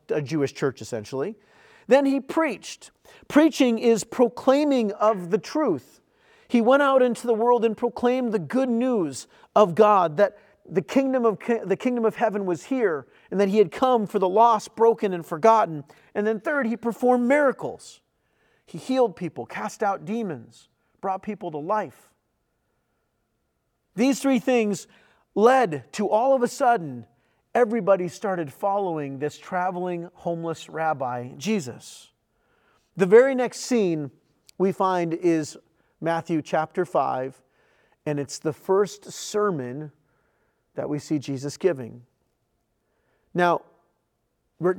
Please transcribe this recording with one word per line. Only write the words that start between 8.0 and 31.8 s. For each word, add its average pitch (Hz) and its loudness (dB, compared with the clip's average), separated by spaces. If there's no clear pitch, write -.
the 185 0
good 240 -2
news 226 -2
of 196 4
God, 185 4
that 202 2
the 165 -4
kingdom 262 0
of, 208 2
the 185 0
kingdom 240 -2
of 214 -2
heaven 208 -2
was 175 -4
here, 185 -2
and 185 -2
that 202 2
he 208 2
had 185 4
come 247 2
for - -4
the 185 2
lost, 220 2
broken, 226 2
and 170 -8
forgotten. 175 2
And 208 -2
then 220 -2
third, 285 -2
he 226 -2
performed 240 0
miracles. 269 -2
He - -16
healed 247 0
people, 147 -10
cast - -10
out 185 -4
demons, 170 -8
brought 190 -6
people 180 -10
to 151 -8
life. 175 -6
These 247 0
three 269 2
things 220 0
led 214 2
to, 202 -4
all 247 2
of 247 0
a 240 0
sudden, 165 -2
everybody 202 2
started 175 -6
following 170 -4
this 147 -6
traveling 180 -6
homeless 165 -8
rabbi, 135 -4
Jesus. 139 -8